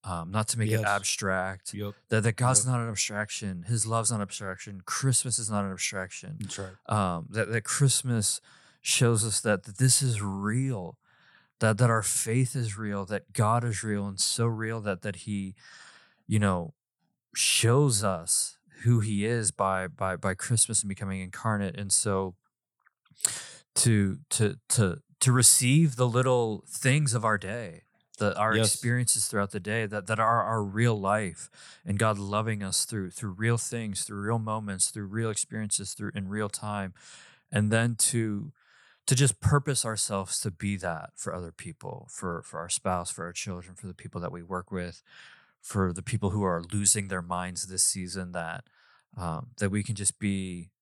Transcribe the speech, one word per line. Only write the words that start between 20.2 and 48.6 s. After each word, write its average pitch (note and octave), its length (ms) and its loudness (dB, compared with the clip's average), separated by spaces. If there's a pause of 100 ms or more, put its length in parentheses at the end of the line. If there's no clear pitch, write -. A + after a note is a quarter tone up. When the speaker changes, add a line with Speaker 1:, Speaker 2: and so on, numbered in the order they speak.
Speaker 1:
Christmas - 460 0
and G2+ 80 -4
becoming F#2+ 320 -6
incarnate. G2+ 580 -2
And G2 140 -4
so F#2+ 420 2 (1400)
to, G2+ 420 4 (120)
to, G#2 260 2 (140)
to, F#2+ 300 2 (200)
to C3 100 6
receive B2+ 640 8
the B2 140 4
little A#2+ 580 2
things C3+ 480 2
of A2+ 100 0
our G#2+ 140 4
day, F#2+ 440 -8 (360)
the, G#2 180 2
our A2 200 2
Speaker 2:
Yes. A2 100 6
Speaker 1:
experiences A#2+ 600 2
throughout G2+ 260 0
the G2+ 80 -4
day G#2+ 260 -2
that, G2+ 200 -6
that A2 140 0
are A2+ 220 4
our G#2+ 200 0
real G#2+ 360 2
life, G2 500 0 (360)
and G2+ 140 -2
God G#2+ 200 2
loving G#2 440 -2
us F#2+ 220 -2
through, G2 260 -4
through G2+ 200 -8
real A2+ 260 0
things, A2 480 -4
through G2+ 160 -8
real A2+ 180 0
moments, G#2+ 520 -2
through G#2 160 -8
real A2 240 -4
experiences, G2+ 640 -6
through G2+ 200 -6
in G2 140 -6
real G#2 200 -2
time. G2+ 440 -6 (580)
And G#2 200 2
then A#2 260 4
to, A2 560 -2 (540)
to - 80 2
just B2+ 260 2
purpose C#3+ 440 2
ourselves G#2 560 -2
to G#2 100 -2
be G2 260 -4
that E2+ 400 -6
for - 180 -6
other F2 180 -8
people, - 580 -14
for, F2 320 -6
for - 180 -10
our E2+ 80 -10
spouse, F2+ 420 -2
for F2 140 -8
our F2 80 -10
children, F2+ 420 -10
for - 120 -18
the F2+ 80 -12
people - 260 -12
that F2 100 -6
we F2 120 -12
work F2+ 280 -8
with, F2 320 -8 (580)
for F#2+ 320 0
the F2+ 100 -8
people G2+ 280 -2
who G2+ 120 0
are F2 200 0 (100)
losing G2+ 360 2
their F#2 140 -4
minds F2+ 440 -6
this F#2 160 -2
season, F2+ 500 -4
that, E2+ 320 -8 (520)